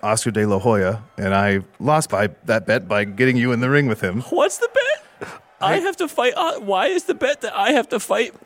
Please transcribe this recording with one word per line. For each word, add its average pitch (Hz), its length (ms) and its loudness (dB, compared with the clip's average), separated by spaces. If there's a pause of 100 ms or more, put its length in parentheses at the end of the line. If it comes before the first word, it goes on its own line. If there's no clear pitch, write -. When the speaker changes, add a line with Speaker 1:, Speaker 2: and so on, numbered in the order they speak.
Speaker 1:
Oscar 110 280 0
de 107 140 0
la 98 140 2
Hoya, 107 420 2 (160)
and 98 160 -2
I 98 280 2 (180)
lost 151 300 0
by 104 180 0 (160)
that 110 240 0
bet 104 220 0
by 104 160 0
getting 123 320 2
you 123 160 2
in 117 80 0
the 127 80 0
ring 143 180 4
with 107 140 -2
him. 98 220 -2
Speaker 2:
What's 359 340 0
the 466 160 -2
bet? - 560 -4 (320)
I 196 120 2
Speaker 1:
I 392 60 2
Speaker 2:
have 370 180 -2
to 330 100 -2
fight. 247 300 0
Uh, 330 240 -2
why 190 260 0
is 359 160 -2
the 339 100 -2
bet 277 280 -2
that 220 120 -6
I 208 180 2
have 247 180 2
to 226 100 -2
fight? 214 340 -2 (120)